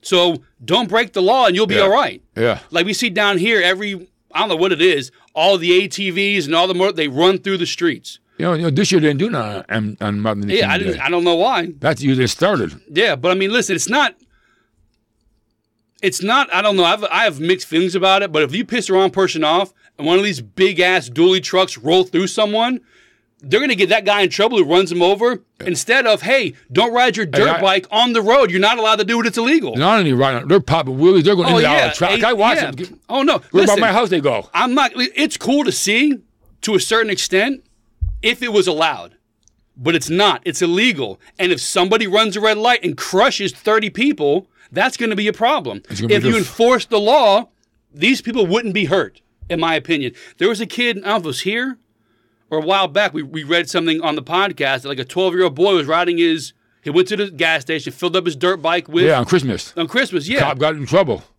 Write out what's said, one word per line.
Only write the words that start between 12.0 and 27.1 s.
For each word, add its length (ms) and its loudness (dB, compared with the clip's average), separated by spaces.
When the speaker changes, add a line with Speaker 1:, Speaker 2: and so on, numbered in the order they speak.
Speaker 2:
usually 240 2
started. 520 -2
Speaker 1:
Yeah, 260 0
but 160 -2
I 40 2
mean, 160 -2
listen, 240 -2
it's 140 -6
not, 260 0
it's 200 -2
not, 320 0
I 80 0
don't 140 2
know, 80 2
I've, 220 2
I 180 0
have 160 -2
mixed 280 -2
feelings 280 -2
about 260 2
it, 100 -4
but 120 2
if 100 -2
you 120 -4
piss 220 -6
the 60 0
wrong 160 2
person 340 -2
off 300 0
and 80 -6
one 140 4
of 40 0
these 180 -4
big-ass 680 0
dually 320 2
trucks 360 -2
roll 260 2
through 240 -2
someone, 540 -2
they're 200 0
gonna 160 0
get 140 0
that 160 2
guy 160 2
in 80 0
trouble 280 0
who 60 4
runs 280 2
him 100 0
over 420 0
Speaker 2:
Yeah. 80 -8
Speaker 1:
instead 400 0
of, 160 2
"Hey, 300 0
don't 200 2
ride 260 2